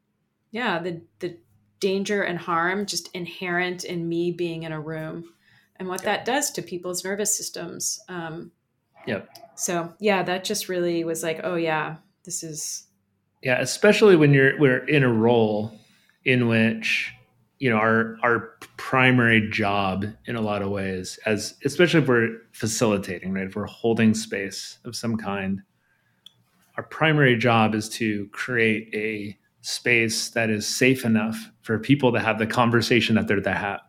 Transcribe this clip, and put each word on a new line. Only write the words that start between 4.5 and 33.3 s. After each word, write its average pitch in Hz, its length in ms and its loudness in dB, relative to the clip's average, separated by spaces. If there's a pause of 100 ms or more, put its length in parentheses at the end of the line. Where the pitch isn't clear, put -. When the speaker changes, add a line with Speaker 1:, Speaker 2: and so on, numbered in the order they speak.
Speaker 1:
in 160 80 -8
a 156 80 -6
room 160 540 -10 (440)
and 185 100 -8
what 185 160 -6
Speaker 2:
Yeah. 208 140 -2
Speaker 1:
that - 80 -12
does 269 260 -2
to 196 100 -8
people's 180 420 -8
nervous 196 320 -2
systems. - 720 -8
Um, 170 440 -10 (560)
Speaker 2:
Yep. 107 220 -6 (260)
Speaker 1:
so, 170 440 -6
yeah, 196 240 0
that 180 220 -4
just - 240 -6
really 175 340 -2
was 165 200 -4
like, 160 200 -4
"Oh, 175 120 -4
yeah, 156 420 -2 (260)
this - 200 -10
is" - 440 -12 (540)
Speaker 2:
Yeah, 127 180 0
especially 208 560 6
when 147 180 8
you're, 135 260 6
we're 127 280 4
in 143 160 4
a 123 80 4
role 110 640 2 (460)
in 127 240 2
which, 113 640 0 (480)
you 131 100 0
know, 113 60 4
our, 113 480 2
our 117 160 4 (380)
primary 120 720 4
job 101 560 0 (200)
in 120 120 -6
a 113 40 -4
lot 104 200 -2
of 98 80 -4
ways, 95 560 -6
as, 104 300 -2 (100)
especially 156 380 4
if 127 40 -4
we're 113 300 2 (160)
facilitating, 101 800 -2
right? 95 140 -4
If 95 100 -12
we're 101 80 -6
holding 110 480 2
space - 720 -8
of 117 100 -12
some 117 220 -6
kind, 98 440 -6 (1160)
our 113 60 -8
primary 147 540 4
job 113 380 4
is 107 140 -4
to 104 420 -4
create 110 640 -2
a 104 420 -8 (240)
space 113 680 0
that 113 200 -2
is 107 160 -2
safe 131 380 2
enough 110 480 0 (120)
for 113 160 -2
people 135 340 4
to 113 80 0
have 107 180 0
the 110 80 0
conversation 117 680 2
that 101 120 2
they're 101 140 0